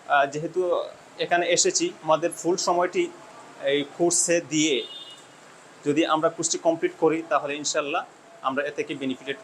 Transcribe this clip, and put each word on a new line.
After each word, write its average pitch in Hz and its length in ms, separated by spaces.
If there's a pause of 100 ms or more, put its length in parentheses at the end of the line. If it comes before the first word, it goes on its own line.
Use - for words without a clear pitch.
আহ, 143 180
যেহেতু 160 580 (340)
এখানে 175 280
এসেছি, 175 460 (100)
আমাদের 156 280
ফুল 165 260
সময়টি 175 520 (540)
এই 143 220 (140)
কোর্সে 170 420
দিয়ে 151 460 (1000)
যদি 147 220
আমরা 156 220
কোর্সটি 175 300
কমপ্লিট 170 400
করি, 160 300
তাহলে 143 280
ইনশাল্লাহ 151 480 (380)
আমরা 135 260
এ - 20
থেকে 151 240
বেনিফিটেড 135 500